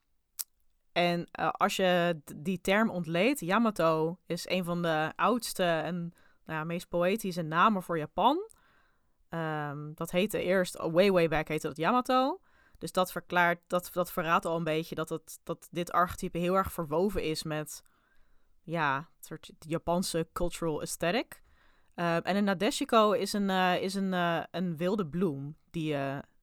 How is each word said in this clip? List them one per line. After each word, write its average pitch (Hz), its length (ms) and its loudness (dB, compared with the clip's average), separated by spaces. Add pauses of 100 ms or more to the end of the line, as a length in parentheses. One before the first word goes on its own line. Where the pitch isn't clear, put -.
(920)
en, 175 380 0
eh, - 200 -2
als - 260 0
je 175 480 2
d-, - 120 -14
die 175 240 -6
term 208 300 2
ontleedt, 180 500 0
Yamato 170 880 2
is 170 220 -6
een 185 160 0
van 175 180 -2
de 160 340 0
oudste 196 480 0
en, 165 300 0 (500)
nou 160 140 -6
ja, 151 60 -4
meest 170 240 -8
poëtische 180 540 0
namen 180 400 4
voor 170 160 -2
Japan. 247 500 2 (800)
Ehm, 151 640 -6
dat 165 160 -8
heette 180 320 0
eerst, 180 340 2
way, 170 360 4
way 170 160 4
back 156 200 0
heette 156 180 -2
dat 143 100 -8
Yamato. 254 640 2 (380)
Dus 165 140 -8
dat 185 200 2
verklaart, 175 540 2
dat, 180 260 -2
dat 175 200 -2
verraadt 170 320 2
al 165 120 0
een 170 80 0
beetje 160 300 0
dat 156 140 -4
het, - 340 -10
dat - 280 -8
dit 170 220 -4
archetype 175 460 0
heel 175 160 2
erg 190 180 2
verwoven 175 500 0
is 156 200 -2
met, 151 400 -6 (800)
ja, 156 540 0
het - 100 -20
soort - 320 -14
Japanse 165 760 -2
cultural 170 480 -2
aesthetic. 175 640 -4 (520)
Ehm, 170 280 0
en 185 140 0
een 202 80 2
Nadeshiko 214 680 2
is 190 200 0
een, 202 180 0
eh, 185 320 2
is 185 120 -2
een, 196 200 -2
eh, 170 360 0
een 170 260 -4
wilde 180 300 0
bloem 147 500 -2 (140)
die 156 220 -4
je, 139 300 -4 (200)